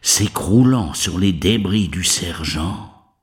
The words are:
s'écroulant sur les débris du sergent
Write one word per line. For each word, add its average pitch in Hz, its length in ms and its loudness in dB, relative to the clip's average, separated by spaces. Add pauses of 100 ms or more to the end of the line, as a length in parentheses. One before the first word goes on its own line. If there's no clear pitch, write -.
s'écroulant 107 920 2
sur 85 240 -4
les 98 140 2
débris 98 560 0
du 80 140 -6
sergent 82 920 -4 (300)